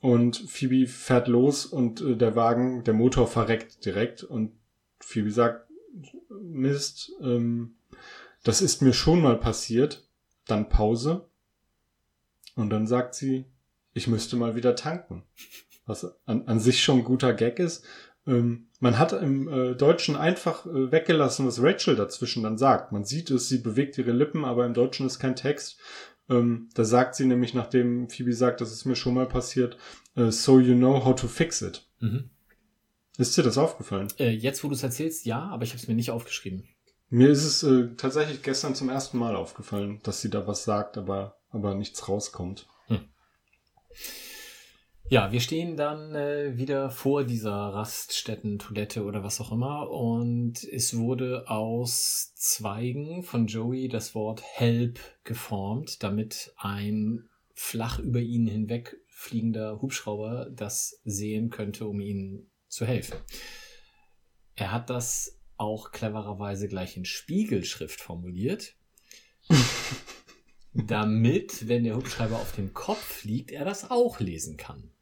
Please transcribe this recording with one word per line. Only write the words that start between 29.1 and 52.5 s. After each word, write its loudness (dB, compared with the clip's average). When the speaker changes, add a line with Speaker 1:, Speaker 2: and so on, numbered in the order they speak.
Speaker 1:
mal 2
passiert", -2
äh, 4
"So 8
you 8
know 6
how 6
to -2
fix -2
it." -10
Speaker 2:
Mhm. -2
Speaker 1:
Ist 2
dir 4
das 4
aufgefallen? 0
Speaker 2:
Äh, 2
jetzt, -2
wo -2
du's -4
erzählst, -4
ja, -4
aber -6
ich -4
hab's -12
mir 0
nicht 0
aufgeschrieben. -8
Speaker 1:
Mir 8
ist 4
es, 0
äh, 4
tatsächlich -2
gestern -2
zum -4
ersten -4
Mal 0
aufgefallen, -6
dass -6
sie -4
da -2
was -6
sagt, -2
aber, -6
aber -2
nichts -8
rauskommt. -6
Speaker 2:
Hm. 0
Ja, 4
wir 0
stehen -4
dann, -4
äh, -4
wieder -2
vor 0
dieser -4
Raststätten-Toilette -6
oder -6
was -6
auch -8
immer -4
und -2
es -4
wurde -4
aus -4
Zweigen -4